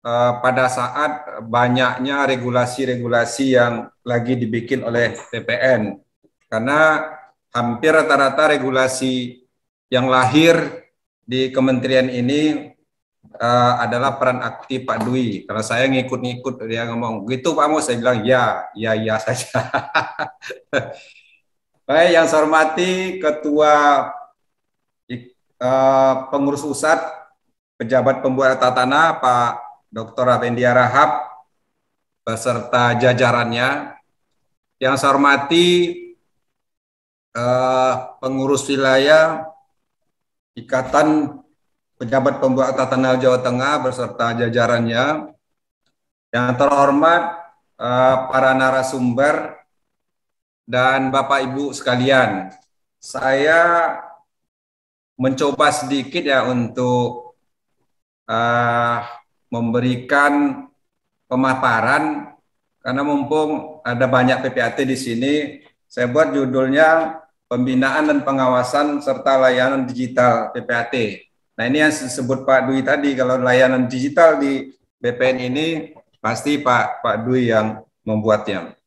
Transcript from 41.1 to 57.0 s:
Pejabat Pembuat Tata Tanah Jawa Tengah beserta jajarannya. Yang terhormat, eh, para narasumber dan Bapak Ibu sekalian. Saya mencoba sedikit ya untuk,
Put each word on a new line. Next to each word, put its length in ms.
Pejabat 480
Pembuat 320
Tata 240
Tanah 160
Jawa 240
Tengah 480
beserta 480
jajarannya. 960
Yang 140
terhormat, 640
eh, 360
para 240
narasumber 1040
dan 400
Bapak 400
Ibu 240
sekalian. 800
Saya 960
mencoba 560
sedikit 560
ya 160
untuk, 920